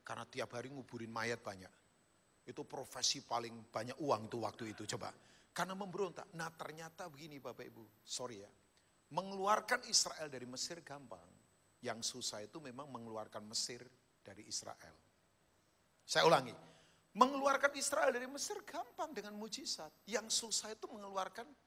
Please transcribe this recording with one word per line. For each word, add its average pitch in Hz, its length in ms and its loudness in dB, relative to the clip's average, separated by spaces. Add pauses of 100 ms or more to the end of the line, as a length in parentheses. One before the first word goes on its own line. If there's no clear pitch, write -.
Karena 113 240 -6
tiap 120 320 -4
hari 123 160 -6
nguburin 117 400 -8
mayat 117 320 0
banyak. 92 240 -8 (800)
Itu 135 160 -6
profesi 135 560 0
paling 117 480 -2
banyak 117 320 -4
uang 110 320 2
itu 120 80 -2
waktu 107 320 -4
itu, 104 240 -10
coba. 101 160 -6 (400)
Karena 185 240 -2
memberontak. 190 560 -4
Nah, 165 240 -6
ternyata 165 560 -10
begini 147 240 -14
Bapak 127 320 -8
Ibu, 117 160 -16 (160)
sorry 123 400 -6
ya. 101 100 -14 (640)
Mengeluarkan 196 800 2
Israel 156 400 4
dari 123 160 -8
Mesir 131 320 -4
gampang. 139 480 -12 (560)
Yang 117 320 -2
susah 113 240 -4
itu 147 240 -10
memang 135 240 -8
mengeluarkan 113 560 -8
Mesir 120 400 -4 (400)
dari 104 240 -14
Israel. - 480 -8 (1040)
Saya - 240 6
ulangi, 139 280 10 (600)
mengeluarkan 269 640 8
Israel 277 320 6
dari 247 160 2
Mesir 285 400 -6
gampang - 480 -4
dengan 208 240 -6
mujizat. 214 560 -6 (160)
Yang 214 240 0
susah 214 400 0
itu 220 160 -8
mengeluarkan 196 560 -4 (220)